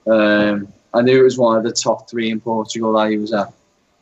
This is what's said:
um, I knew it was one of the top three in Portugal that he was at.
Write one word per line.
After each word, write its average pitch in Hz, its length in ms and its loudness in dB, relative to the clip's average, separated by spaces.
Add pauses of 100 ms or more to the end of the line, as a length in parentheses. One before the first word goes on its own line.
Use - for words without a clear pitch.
um, 104 600 0 (280)
I 120 80 2
knew 127 160 4
it 131 40 6
was 123 140 4
one 117 200 2
of 107 60 -2
the 117 80 -4
top - 380 -4
three 113 220 -6
in 110 100 -6
Portugal 113 520 -4
that 107 180 0
he 107 80 0
was 104 140 -6
at. 101 200 -4 (480)